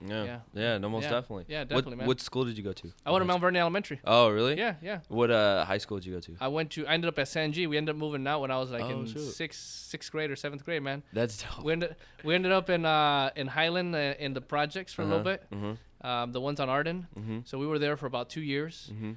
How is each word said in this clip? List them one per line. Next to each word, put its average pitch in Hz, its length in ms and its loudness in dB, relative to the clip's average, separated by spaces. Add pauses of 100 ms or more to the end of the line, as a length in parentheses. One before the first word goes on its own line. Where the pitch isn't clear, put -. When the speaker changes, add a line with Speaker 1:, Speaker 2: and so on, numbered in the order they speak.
Speaker 1:
Yeah. 107 180 -4
Speaker 2:
Yeah. 120 140 -8 (160)
Speaker 1:
Yeah, 110 240 2
no, 98 100 0
most 113 160 -2
Speaker 2:
Yeah. 147 60 -2
Speaker 1:
definitely. 117 380 -4
Speaker 2:
Yeah, 151 120 -6
Speaker 1:
What, 131 80 -8
Speaker 2:
definitely, 135 280 0
man. 131 100 -4
Speaker 1:
what 127 140 2
school - 240 -2
did 117 140 -4
you 101 60 -6
go 95 80 -4
to? 85 200 -12 (140)
Speaker 2:
I 143 40 0
went 185 120 4
to - 20 2
Speaker 1:
High - 40 0
Speaker 2:
Mount - 100 4
Speaker 1:
school? - 20 -2
Speaker 2:
Vernon 180 200 4
Elementary. 170 440 0
Speaker 1:
Oh, 117 240 10
really? 120 300 4
Speaker 2:
Yeah, 214 240 0
yeah. 185 260 -8
Speaker 1:
What, 117 220 4
uh, 101 340 6
high 95 140 0
school 104 200 -6
did 90 80 -10
you 92 80 -6
go 87 60 -6
to? 82 200 -12
Speaker 2:
I 131 80 -2
went 156 240 -2
to, 151 140 -6
I 151 80 2
ended 170 140 2
up 151 100 -2
at 135 100 2
San 156 240 0
G. 175 140 0
We 147 100 0
ended 151 180 0
up 151 40 -8
moving 147 280 -2
out 147 140 0
when 135 100 -2
I 131 80 0
was, 131 120 -2
like, 120 140 -4
Speaker 1:
Oh, 123 60 -4
Speaker 2:
in 135 160 -4
Speaker 1:
shoot. 113 140 -8 (120)
Speaker 2:
sixth, - 280 -8
sixth - 520 -12
grade 156 180 -2
or 135 60 -6
seventh 143 280 -8
grade, 165 180 -4
man. 139 200 -4 (100)
Speaker 1:
That's 110 300 -2
dope. - 220 -10
Speaker 2:
We 151 80 0
ended, 165 240 -2 (280)
we 156 100 2
ended 185 180 4
up 190 180 4
in, 170 140 4
uh, 147 520 4
in 143 100 -2
Highland, 170 480 2
uh, 143 240 0
in 139 160 -4
the 131 80 -4
projects 147 500 -2
for - 100 -6
a - 40 -2
little 101 140 2
Speaker 1:
Uh-huh, 190 180 0 (120)
Speaker 2:
bit. 101 60 -8
Speaker 1:
uh-huh. 104 180 -4 (320)
Speaker 2:
Um, 120 260 -2
the 127 80 -2
ones 139 200 -2
on 139 80 0
Arden. 165 380 0 (120)
Speaker 1:
Mm-hmm. 110 280 -4
Speaker 2:
So - 120 -10
we 143 80 -2
were 156 120 0
there 147 180 0
for 147 80 -8
about 123 240 -4
two 160 140 -8
years. 147 500 -4
Speaker 1:
Mm-hmm. 107 240 -6